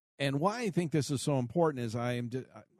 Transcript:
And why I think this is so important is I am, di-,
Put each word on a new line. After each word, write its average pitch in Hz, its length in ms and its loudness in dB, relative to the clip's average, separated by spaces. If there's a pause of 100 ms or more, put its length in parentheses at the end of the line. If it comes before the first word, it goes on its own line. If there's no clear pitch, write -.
(180)
And 139 200 0
why 202 220 0
I 226 100 -2
think 175 220 0
this 151 180 2
is 135 120 0
so 143 160 2
important 127 480 2
is 110 100 -4
I 120 160 0
am, 120 160 -2
di-, 127 160 -6 (360)